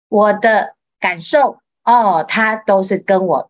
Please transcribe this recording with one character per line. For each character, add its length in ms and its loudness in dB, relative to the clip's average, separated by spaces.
我 240 2
的 400 0
感 220 -6
受， 380 0
哦， 440 2
他 280 -2
都 260 0
是 160 -2
跟 300 -2
我 220 -4